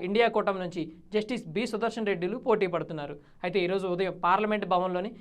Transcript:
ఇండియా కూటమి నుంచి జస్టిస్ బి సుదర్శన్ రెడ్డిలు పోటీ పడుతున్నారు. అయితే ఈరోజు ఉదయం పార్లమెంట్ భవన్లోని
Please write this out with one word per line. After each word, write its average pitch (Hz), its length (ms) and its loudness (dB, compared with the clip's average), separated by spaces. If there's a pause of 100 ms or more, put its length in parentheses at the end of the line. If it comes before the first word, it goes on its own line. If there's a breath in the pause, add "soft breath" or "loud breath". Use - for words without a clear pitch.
ఇండియా 226 200 4
కూటమి 202 300 2
నుంచి 175 340 -6 (220 loud breath)
జస్టిస్ 214 340 -2
బి 202 180 -2
సుదర్శన్ 226 400 -2
రెడ్డిలు 185 300 0
పోటీ 214 300 2
పడుతున్నారు. 156 500 -4 (280 soft breath)
అయితే 185 160 0
ఈరోజు 185 260 0
ఉదయం 175 380 -2
పార్లమెంట్ 202 420 2
భవన్లోని 180 540 0